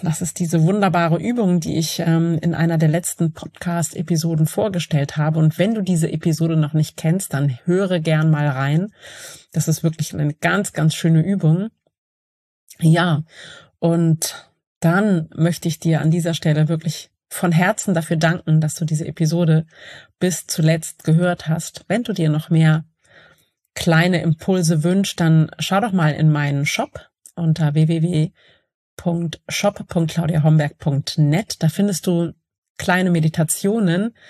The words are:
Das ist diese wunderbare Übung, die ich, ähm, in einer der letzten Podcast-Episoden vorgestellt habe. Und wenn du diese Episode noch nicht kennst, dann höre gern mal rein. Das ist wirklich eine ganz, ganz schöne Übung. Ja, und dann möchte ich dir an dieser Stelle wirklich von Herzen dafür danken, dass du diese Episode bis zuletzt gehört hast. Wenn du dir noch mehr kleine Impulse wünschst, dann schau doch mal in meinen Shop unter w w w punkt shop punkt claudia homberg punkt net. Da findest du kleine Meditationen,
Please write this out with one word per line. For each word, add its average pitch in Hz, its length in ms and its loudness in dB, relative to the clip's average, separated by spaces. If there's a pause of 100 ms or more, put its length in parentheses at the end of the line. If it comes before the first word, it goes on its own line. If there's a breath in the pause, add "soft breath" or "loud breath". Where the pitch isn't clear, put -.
Das 170 180 -4
ist - 180 -8
diese 165 240 0
wunderbare 175 560 2
Übung, 196 420 0
die 165 180 -4
ich, 165 220 -4
ähm, 165 420 0
in 170 120 -2
einer 165 220 0
der 160 120 2
letzten 165 440 -2
Podcast-Episoden 165 1120 -4
vorgestellt 160 680 -2
habe. 156 220 0
Und 160 200 2
wenn 208 160 2
du 214 80 -2
diese 175 300 0
Episode 160 440 0
noch 151 180 0
nicht 156 240 -2
kennst, 165 340 -2
dann 139 320 -2
höre 180 360 0
gern 156 300 2
mal 147 180 2
rein. 143 440 0 (600 loud breath)
Das 156 160 -2
ist 160 140 -2
wirklich 160 300 -4
eine 147 220 -4
ganz, 185 380 -2
ganz 156 220 0
schöne 160 300 2
Übung. 185 440 0 (1120)
Ja, 165 440 2 (560 loud breath)
und 165 720 0 (300)
dann 175 540 2
möchte 170 340 -2
ich 156 100 -4
dir 160 220 0
an 156 100 2
dieser 165 240 0
Stelle 151 340 2
wirklich 160 420 -6 (180)
von 175 240 -2
Herzen 180 420 0
dafür 165 220 -2
danken, 160 440 2
dass 156 140 -2
du 170 100 -6
diese 156 220 -2
Episode 160 600 0 (520 loud breath)
bis 180 280 -2
zuletzt 160 580 -2
gehört 175 440 0
hast. - 400 -6
Wenn 226 140 -2
du 226 100 -6
dir 170 160 0
noch 156 220 -2
mehr 160 340 4 (880 soft breath)
kleine 170 460 2
Impulse 165 640 0
wünschst, 190 360 0
dann 160 380 4
schau 190 220 0
doch 214 120 -2
mal 160 200 2
in 156 180 0
meinen 143 360 -2
Shop - 420 -6 (260)
unter 160 400 0
w 160 140 4
w 165 140 0
w 170 280 0 (680 soft breath)
punkt 170 520 -4
shop - 400 -4
punkt 165 240 -2
claudia 165 300 0
homberg 156 340 2
punkt - 400 -4
net. 156 460 0
Da 160 80 2
findest 202 360 -2
du 170 280 -2 (420)
kleine 185 340 0
Meditationen, 175 1040 0 (160 loud breath)